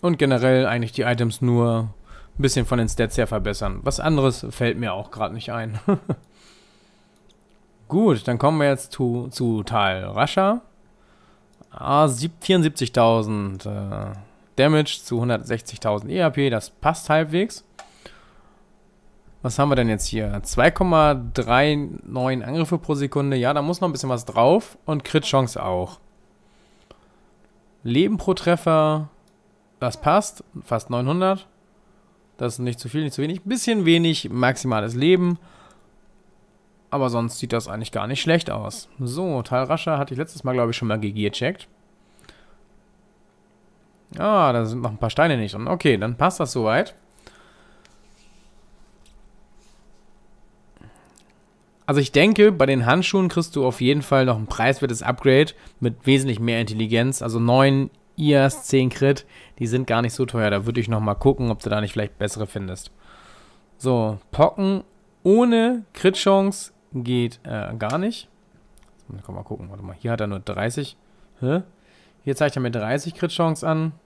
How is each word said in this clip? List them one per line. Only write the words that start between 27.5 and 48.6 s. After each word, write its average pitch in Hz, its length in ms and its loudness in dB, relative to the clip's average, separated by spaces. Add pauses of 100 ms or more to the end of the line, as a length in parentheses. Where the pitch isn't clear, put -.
Leben 156 340 2
pro 190 160 -2
Treffer, 156 760 0 (680)
das 120 220 -4
passt. 180 420 0 (200)
Fast - 260 -4
neunhundert. 170 580 -2 (880)
Das 120 180 -4
ist - 60 -10
nicht 123 200 -6
zu - 100 -12
viel, 147 120 -4
nicht 147 120 -4
zu - 80 -6
wenig. 165 220 -6
Bisschen 226 420 0
wenig 165 440 4
maximales 123 640 0
Leben. 175 460 2 (1500)
Aber 139 200 -2
sonst 117 280 -2
sieht 123 160 -6
das 117 160 -4
eigentlich 110 220 -10
gar 104 160 -4
nicht 135 120 -4
schlecht 165 300 2
aus. 104 400 -8 (100)
So, 135 440 -4
Tal 131 220 0
Rasha 156 320 -2
hatte 143 160 -4
ich 123 40 -8
letztes 156 260 -8
Mal, 127 100 -2
glaub 120 160 2
ich, 117 60 -4
schon 120 120 -4
mal 107 120 -2
G 104 120 -4
G 104 180 -2
gecheckt. 135 380 -6 (2500)
Ah, 185 340 2
da 117 140 0
sind 117 160 -6
noch 120 80 -4
ein 107 80 -10
paar 113 140 -2
Steine 151 260 2
nicht 104 160 -4
drin. 107 140 -8
Okay, 151 300 2
dann 113 200 -4
passt 180 240 0
das 131 100 -4
soweit. 123 440 0 (4000)